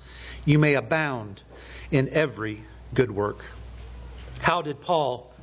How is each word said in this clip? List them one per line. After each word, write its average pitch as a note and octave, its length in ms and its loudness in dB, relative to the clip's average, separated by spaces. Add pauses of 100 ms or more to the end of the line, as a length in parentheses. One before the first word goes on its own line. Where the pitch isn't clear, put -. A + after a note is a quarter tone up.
(460)
you D3+ 120 8
may D3+ 160 6
abound B2 720 0 (480)
in C3+ 180 4
every A2 540 0 (280)
good A#2+ 200 4
work. G#2 340 -2 (960)
How E3 240 2
did D3 180 -6
Paul C#3 500 0 (120)